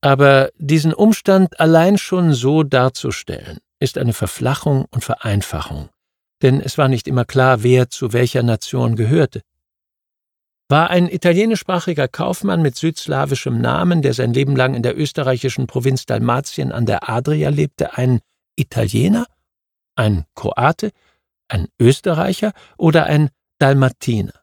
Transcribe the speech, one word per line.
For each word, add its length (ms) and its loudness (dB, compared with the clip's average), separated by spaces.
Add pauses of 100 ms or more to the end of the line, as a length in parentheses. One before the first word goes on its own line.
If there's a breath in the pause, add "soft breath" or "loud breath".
Aber 580 4
diesen 340 2
Umstand 680 2
allein 360 4
schon 380 0
so 280 2
darzustellen, 960 -2 (220)
ist 160 -2
eine 160 0
Verflachung 800 -2
und 120 -4
Vereinfachung, 840 -6 (540)
denn 180 4
es 180 -8
war 100 2
nicht 200 -2
immer 160 0
klar, 380 2
wer 260 4
zu 240 -8
welcher 300 0
Nation 540 -2
gehörte. 440 0 (1300)
War 220 2
ein 180 2
italienischsprachiger 1000 0
Kaufmann 540 -2
mit 140 0
südslawischem 840 -4
Namen, 420 0
der 120 0
sein 180 -2
Leben 240 0
lang 180 0
in 80 -6
der 160 -2
österreichischen 680 -4
Provinz 400 -2
Dalmatien 680 -2
an 140 -2
der 220 -4
Adria 420 -2
lebte, 460 -4
ein 240 0 (360)
Italiener, 680 0 (680)
ein 280 0 (100)
Kroate, 560 -2 (580)
ein 200 -4 (100)
Österreicher 760 0 (260 soft breath)
oder 280 4
ein 240 2 (280)
Dalmatiner? 720 0 (100)